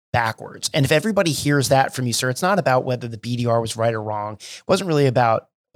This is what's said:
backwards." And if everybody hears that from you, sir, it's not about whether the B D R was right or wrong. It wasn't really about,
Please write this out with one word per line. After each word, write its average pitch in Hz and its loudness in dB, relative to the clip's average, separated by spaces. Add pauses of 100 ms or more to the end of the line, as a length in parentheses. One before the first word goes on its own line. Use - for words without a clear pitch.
(120)
backwards." - -4
And 151 2
if - 0
everybody 180 2
hears 143 0
that 135 4
from 127 -4
you, 117 -2
sir, 127 -2
it's 127 -6
not 202 2
about 131 2
whether 123 -4
the 113 -10
B 120 -6
D 120 -2
R 117 2
was 110 -6
right 117 0
or 110 -6
wrong. 107 -6
It - -18
wasn't 190 0
really 147 2
about, 120 2 (260)